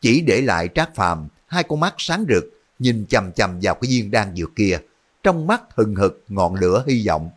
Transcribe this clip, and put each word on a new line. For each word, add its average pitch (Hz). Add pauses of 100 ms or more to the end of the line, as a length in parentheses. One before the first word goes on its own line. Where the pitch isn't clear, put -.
Chỉ 123
để 160
lại 90
Trác 160
Phàm, 85 (180)
hai 175
con 151
mắt 180
sáng 185
rực, 120 (340)
nhìn 117
chằm 98
chằm 92
vào 92
cái 123
viên 117
đan 104
dược 82
kia, 95 (440)
trong 170
mắt 233 (120)
hừng 107
hực 95
ngọn 92
lửa 95
hy 120
vọng. 80